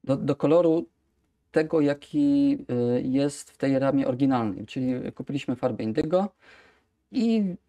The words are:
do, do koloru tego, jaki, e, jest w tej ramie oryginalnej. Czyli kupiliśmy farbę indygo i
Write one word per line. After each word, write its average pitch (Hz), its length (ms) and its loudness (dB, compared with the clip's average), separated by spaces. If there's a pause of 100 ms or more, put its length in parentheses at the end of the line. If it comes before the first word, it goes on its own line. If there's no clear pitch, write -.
do, 135 140 -2
do 143 180 -2
koloru 165 500 2 (640)
tego, 156 300 2
jaki, 143 760 2 (120)
e, 123 320 0
jest 139 500 -2
w - 60 -20
tej 135 220 0
ramie 139 280 2
oryginalnej. 120 580 0
Czyli 127 460 -4
kupiliśmy 139 440 -6
farbę - 280 -2
indygo 160 460 0 (840)
i 226 320 0 (260)